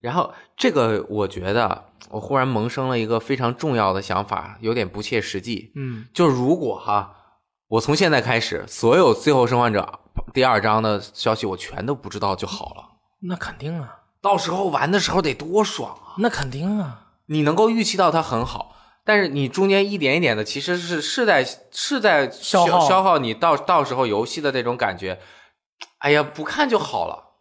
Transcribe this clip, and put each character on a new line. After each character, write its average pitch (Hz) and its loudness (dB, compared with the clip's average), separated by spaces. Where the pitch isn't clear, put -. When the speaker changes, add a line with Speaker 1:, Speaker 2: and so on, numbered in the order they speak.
Speaker 1:
然 120 -8
后 175 -2
这 247 2
个 113 2
我 104 -2
觉 92 -6
得， 107 0
我 - -8
忽 135 -4
然 131 2
萌 113 -2
生 131 -4
了 123 -2
一 113 -2
个 113 0
非 139 -2
常 123 -2
重 139 -2
要 101 2
的 98 -2
想 95 -4
法， 101 -8
有 113 -2
点 107 -2
不 98 -8
切 113 -2
实 95 -6
际。 110 -8
Speaker 2:
嗯。 123 -10
Speaker 1:
就 175 4
如 135 4
果 117 -4
哈， 101 -2
我 113 2
从 147 0
现 170 4
在 139 4
开 113 0
始， - -6
所 120 2
有 151 6
《最 - 2
后 123 6
生 120 2
还 117 2
者》 - -4
第 127 2
二 113 4
章 110 2
的 107 0
消 - -2
息 110 -2
我 95 -4
全 92 -10
都 143 -2
不 117 -14
知 107 -10
道 101 -2
就 92 -6
好 - -10
了。 - -20
Speaker 2:
那 180 -6
肯 - -10
定 156 -8
啊。 123 -14
Speaker 1:
到 196 2
时 165 -2
候 190 -2
玩 143 0
的 196 4
时 - -2
候 180 2
得 151 0
多 180 0
爽 - -6
啊。 - -20
Speaker 2:
那 220 2
肯 139 -4
定 170 -4
啊。 135 -8
Speaker 1:
你 151 0
能 151 2
够 220 4
预 226 0
期 - -2
到 175 4
它 165 2
很 123 -2
好， - -12
但 208 4
是 185 0
你 139 -2
中 190 0
间 196 2
一 202 -6
点 143 2
一 175 2
点 123 2
的 107 -2
其 139 -6
实 175 -2
是， 170 -4
是 240 -2
在， 147 4
是 - -4
在 156 4
消-， - 2
Speaker 2:
消 170 4
耗。 156 6
Speaker 1:
消 190 4
耗 180 4
你 117 -2
到， 160 2
到 160 2
时 127 -6
候 127 0
游 107 0
戏 139 -8
的 143 0
那 131 -2
种 120 -2
感 104 -2
觉。 92 -6
哎 143 2
呀， 151 4
不 147 -6
看 285 -2
就 226 2
好 117 -4
了。 - -12